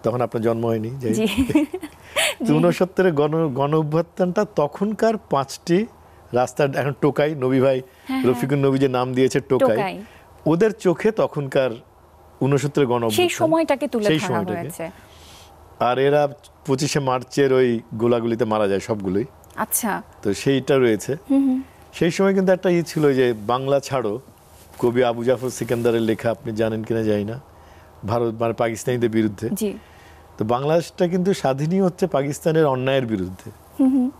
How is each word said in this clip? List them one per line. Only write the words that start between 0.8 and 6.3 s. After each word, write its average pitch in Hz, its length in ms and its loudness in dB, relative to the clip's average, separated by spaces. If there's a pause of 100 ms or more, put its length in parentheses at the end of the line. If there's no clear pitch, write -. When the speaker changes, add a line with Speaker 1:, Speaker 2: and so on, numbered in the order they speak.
Speaker 1:
যাই 127 200 -6
হোক। 113 60 0
Speaker 2:
জি। 226 500 0 (720)
Speaker 1:
তো 285 60 -6
Speaker 2:
জি। 165 80 0
Speaker 1:
ঊনসত্তরের 175 600 2
গণ, 151 420 0
গণ 143 200 0
অভ্যুত্থানটা 170 720 -2 (100)
তখনকার 208 600 0
পাঁচটি 170 720 -2 (460)